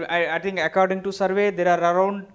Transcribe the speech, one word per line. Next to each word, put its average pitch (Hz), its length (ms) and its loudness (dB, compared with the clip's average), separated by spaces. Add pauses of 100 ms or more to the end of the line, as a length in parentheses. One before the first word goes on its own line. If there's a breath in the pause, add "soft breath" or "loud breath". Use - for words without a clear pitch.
I, 170 320 -2
I - 20 0
think 185 220 -4
according 185 420 0
to 196 100 -4
survey, 196 380 0
there 175 180 0
are 175 280 2
around 196 380 0